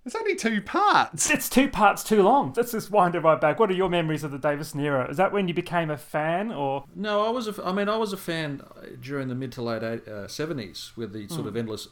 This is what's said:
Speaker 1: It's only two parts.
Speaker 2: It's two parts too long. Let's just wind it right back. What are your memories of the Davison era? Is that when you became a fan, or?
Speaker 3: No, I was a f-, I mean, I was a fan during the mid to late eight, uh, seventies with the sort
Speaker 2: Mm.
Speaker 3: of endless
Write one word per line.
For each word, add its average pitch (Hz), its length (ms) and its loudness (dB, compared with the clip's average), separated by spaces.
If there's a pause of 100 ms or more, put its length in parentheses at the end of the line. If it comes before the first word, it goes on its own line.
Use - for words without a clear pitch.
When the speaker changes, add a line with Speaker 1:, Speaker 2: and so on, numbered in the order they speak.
Speaker 1:
It's - 80 -8
only 415 200 -2
two 220 280 0
parts. 330 680 2
Speaker 2:
It's - 200 0
two 269 180 6
parts 202 340 4
too 214 200 4
long. 202 340 4
Let's 233 160 0
just 214 180 -6
wind 180 260 4
it 170 40 0
right 156 180 6
back. 151 220 2
What 214 100 6
are 185 40 0
your 185 160 2
memories 160 340 0
of 151 60 -6
the 139 80 -8
Davison 147 420 -2
era? 139 300 0
Is 143 80 -2
that 190 120 4
when 196 160 0
you 170 60 -2
became 165 380 -2
a 147 80 -4
fan, 170 520 -2
or? 139 440 -4
Speaker 3:
No, 208 320 0
I - 20 0
was 233 200 -4
a - 20 -4
f-, 190 120 -10
I - 100 -4
mean, 202 180 0
I 220 80 0
was 214 160 -2
a - 20 -6
fan 160 460 -6 (360)
during 131 300 -6
the 127 60 -4
mid 131 180 -6
to 127 100 -10
late 117 200 -4
eight, 113 260 -6
uh, 104 180 -10
seventies 135 720 -8
with 110 160 -8
the 107 160 -10
sort 156 160 -6
Speaker 2:
Mm. 110 40 -6
Speaker 3:
of 101 100 -8
endless 110 340 -6